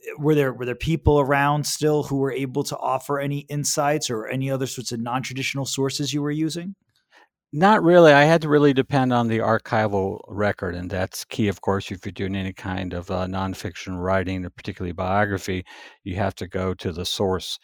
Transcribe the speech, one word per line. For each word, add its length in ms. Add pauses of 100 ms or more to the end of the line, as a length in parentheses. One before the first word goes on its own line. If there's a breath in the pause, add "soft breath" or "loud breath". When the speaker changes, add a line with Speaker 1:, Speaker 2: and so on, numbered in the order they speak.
(180)
Speaker 1:
were 160
there, 180
were 140
there 80
people 460
around 480
still 340
who 160
were 140
able 320
to 140
offer 420
any 220
insights 680
or 160
any 240
other 160
sorts 260
of 80
non-traditional 680
sources 440
you 120
were 80
using? 420 (800 soft breath)
Speaker 2:
Not 320
really. 280
I 120
had 180
to 80
really 240
depend 400
on 140
the 100
archival 880
record, 460
and 160
that's 360
key, 220
of 140
course, 300
if 120
you're 80
doing 240
any 180
kind 400
of, 180
uh, 160
nonfiction 760
writing, 440
or 40
particularly 440
biography, 680 (400 loud breath)
you 120
have 220
to 100
go 260
to 180
the 140
source. 580